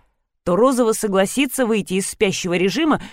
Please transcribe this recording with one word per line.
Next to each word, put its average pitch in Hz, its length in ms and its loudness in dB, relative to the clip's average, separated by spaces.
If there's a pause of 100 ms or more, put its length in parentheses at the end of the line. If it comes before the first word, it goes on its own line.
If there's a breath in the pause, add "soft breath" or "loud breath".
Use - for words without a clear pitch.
(440)
то 175 120 0
Розова 233 380 4
согласится 214 720 -2
выйти 208 300 -2
из 196 140 -2
спящего 190 440 -2
режима 196 480 0 (120)